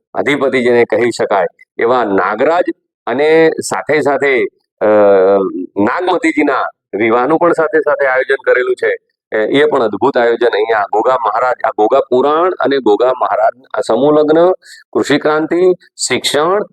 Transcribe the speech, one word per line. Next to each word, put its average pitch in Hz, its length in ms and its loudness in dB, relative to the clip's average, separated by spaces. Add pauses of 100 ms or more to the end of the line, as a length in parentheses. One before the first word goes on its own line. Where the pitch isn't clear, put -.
(140)
અધિપતિ 131 480 -2
જેને 120 220 2
કહી 120 260 0
શકાય 104 360 -2 (320)
એવા 117 260 0
નાગરાજ 107 600 0 (420)
અને 156 440 2 (180)
સાથે 143 320 -2
સાથે, 135 440 0 (360)
અ, - 60 -2 (920)
નાગમતીજીના 151 880 0 (300)
વિવાહનું 120 420 0
પણ 170 140 2
સાથે 160 260 0
સાથે 143 280 0
આયોજન 131 460 0
કરેલું 127 220 0
છે. 107 220 -2 (360)
એ, - 40 -4
એ 110 280 2
પણ 151 180 0
અદ્ભુત 110 340 -2
આયોજન 117 300 0
અહીંયા 107 460 0
ગોગા 127 220 0
મહારાજ, 120 400 -2 (100)
આ 110 40 -2
ગોગા 107 320 0
પુરાણ 151 500 0 (100)
અને 139 180 0
ગોગા 107 280 0
મહારાજ, 113 560 -2 (120)
આ - 60 2
સમૂહ 143 380 2
લગ્ન, 160 340 2 (400)
કૃષિ - 260 0
ક્રાંતિ, 160 540 0 (360)
શિક્ષણ 160 540 -2 (100)